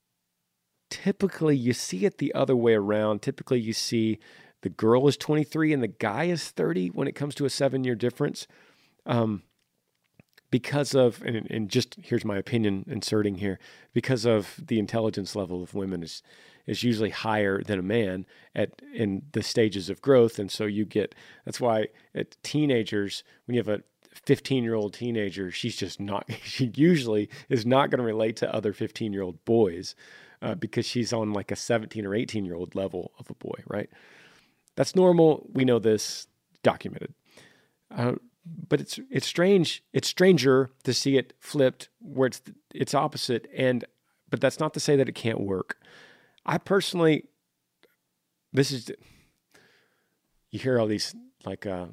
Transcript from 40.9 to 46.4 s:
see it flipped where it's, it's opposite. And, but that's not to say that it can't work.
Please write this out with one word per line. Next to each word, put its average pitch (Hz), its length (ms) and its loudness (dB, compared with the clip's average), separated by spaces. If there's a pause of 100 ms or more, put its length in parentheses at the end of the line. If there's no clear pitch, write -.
see 139 240 2
it - 200 -4
flipped - 520 0 (100)
where 131 280 0
it's, - 120 -10 (320)
it's - 220 -4
opposite. 135 600 -2
And, 127 300 0 (460)
but 127 100 -2
that's 131 180 0
not 156 160 -2
to 147 60 -6
say 147 160 4
that 135 120 4
it - 60 -6
can't - 260 -4
work. 95 380 -4 (680)